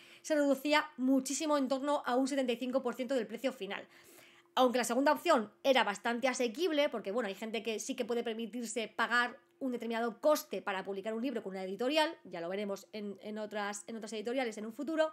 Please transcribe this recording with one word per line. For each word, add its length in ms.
se 100
reducía 640
muchísimo, 640
en 80
torno 400
a 80
un 120
setenta 260
y 20
cinco 260
por 140
ciento 180
del 140
precio 260
final. 340
Aunque 240
la 60
segunda 260
opción 400
era 200
bastante 440
asequible, 640
porque, 220
bueno, 160
hay 80
gente 260
que 160
sí 180
que 100
puede 180
permitirse 640
pagar 500
un 140
determinado 460
coste 440
para 200
publicar 300
un 80
libro 220
con 80
una 120
editorial, 600
ya 180
lo 80
veremos 420
en, 300
en 160
otras, 480
en 120
otras 160
editoriales 440
en 80
un 80
futuro, 400